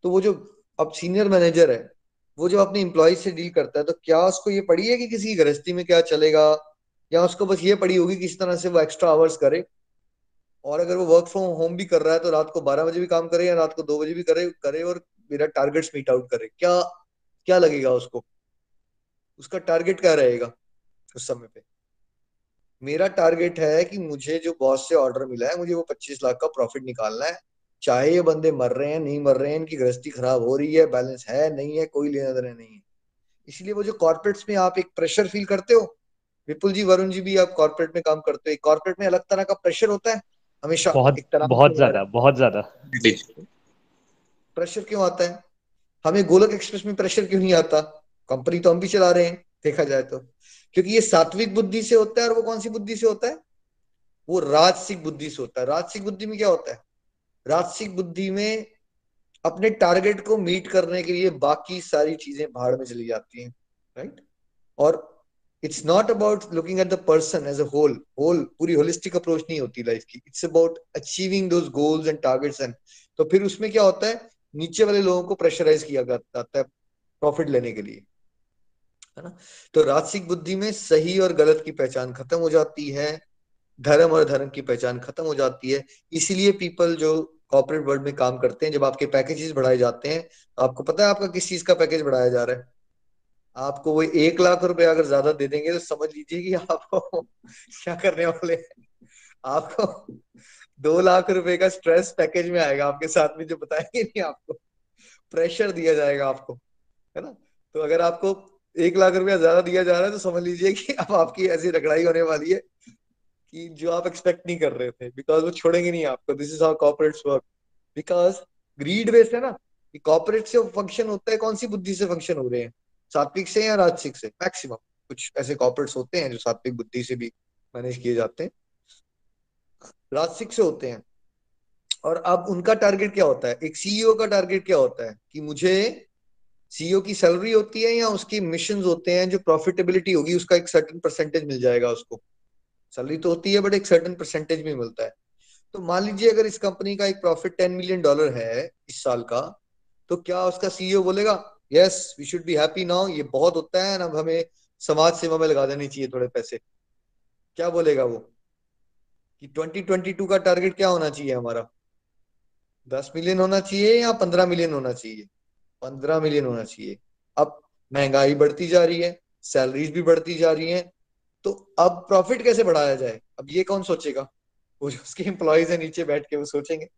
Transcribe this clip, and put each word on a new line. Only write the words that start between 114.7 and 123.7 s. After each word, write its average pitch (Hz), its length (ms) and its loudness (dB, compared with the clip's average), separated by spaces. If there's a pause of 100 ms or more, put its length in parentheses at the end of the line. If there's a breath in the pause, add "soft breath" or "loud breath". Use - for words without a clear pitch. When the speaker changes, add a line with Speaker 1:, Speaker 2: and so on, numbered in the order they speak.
Speaker 1:
रहे 120 180 -6
थे, 123 200 -14
because 151 320 0
वो 170 80 -2
छोड़ेंगे 175 400 0
नहीं 170 140 -4
आपको। 135 280 -4
This 143 140 -6
is 156 160 -4
how 156 200 4
corporates 147 500 2
work, 131 100 0 (560)
because 175 360 2 (480)
greed 208 320 -2
based 226 200 6
है 233 60 -2
ना, 254 100 -4 (420)
कि 151 60 -20
कॉर्पोरेट 180 480 2
से 240 120 0
फंक्शन 202 500 -4
होता 208 220 -6
है, 220 60 0
कौन 220 200 -4
सी 240 100 -8
बुद्धि 196 280 -6
से 185 120 -4
फंक्शन 170 300 -4
हो 131 120 -6
रहे 120 120 -4
हैं, 120 120 -10 (420)
सात्विक 156 340 -2
से 214 180 0
या 214 80 0